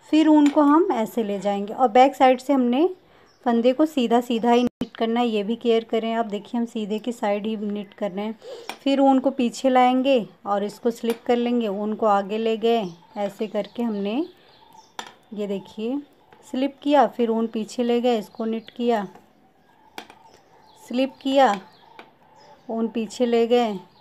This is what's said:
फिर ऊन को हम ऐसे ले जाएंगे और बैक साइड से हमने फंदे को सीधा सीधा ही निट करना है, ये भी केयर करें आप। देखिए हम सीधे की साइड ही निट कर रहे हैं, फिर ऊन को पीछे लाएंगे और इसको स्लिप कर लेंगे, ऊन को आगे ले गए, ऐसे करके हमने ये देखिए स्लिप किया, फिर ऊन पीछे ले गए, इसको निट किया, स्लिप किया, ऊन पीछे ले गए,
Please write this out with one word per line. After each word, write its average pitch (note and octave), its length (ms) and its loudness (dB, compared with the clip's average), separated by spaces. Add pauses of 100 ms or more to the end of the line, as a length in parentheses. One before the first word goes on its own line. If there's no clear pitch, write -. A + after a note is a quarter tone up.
फिर D#4 180 4
ऊन D4+ 200 6
को D4 160 2
हम D4+ 300 4
ऐसे A3+ 300 -4
ले G3+ 160 -6
जाएंगे G3+ 340 -4
और B3+ 160 2
बैक B3+ 260 6
साइड C4 240 4
से C#4+ 140 -2
हमने C4 360 2 (560)
फंदे A#3 280 2
को D4+ 120 2
सीधा A#3+ 360 0
सीधा A#3+ 300 0
ही A#3+ 120 4
निट - 340 -6
करना A3+ 220 -2
है, B3 80 0
ये G#3+ 160 -2
भी A3 120 -4
केयर A3+ 280 0
करें A3+ 300 -4
आप। A3+ 120 -2
देखिए G#3 340 -8
हम A#3 80 -2
सीधे G#3+ 320 -6
की A3+ 120 -8
साइड G#3 360 -4
ही A3 100 -6
निट G#3 360 -8
कर G3+ 180 -6
रहे G3 140 -8
हैं, A3 100 -8 (480)
फिर C#4 160 0
ऊन C4+ 200 6
को C4 120 0
पीछे B3+ 380 -2
लाएंगे B3+ 560 2 (200)
और G3+ 180 -2
इसको G#3 280 -6
स्लिप A#3 340 -6
कर A#3+ 100 2
लेंगे, A#3+ 320 -2
ऊन G#3 280 -4
को G3+ 100 -4
आगे G3+ 320 0
ले A3+ 200 -2
गए, A#3 260 0 (340)
ऐसे G3+ 300 -6
करके G#3 360 -6
हमने G#3 320 -4 (1160)
ये G#3 140 -8
देखिए G#3+ 500 -8 (500)
स्लिप C4+ 360 -4
किया, C#4+ 240 4
फिर A3 220 -2
ऊन A3+ 200 -2
पीछे A3+ 340 -6
ले A#3+ 180 0
गए, A#3+ 180 2
इसको G#3 260 -10
निट A3 240 -6
किया, A#3 380 -2 (1800)
स्लिप C4 360 -4
किया, C4+ 320 4 (1160)
ऊन A3+ 200 -2
पीछे A3+ 360 -4
ले A#3 220 2
गए, A#3 260 2 (280)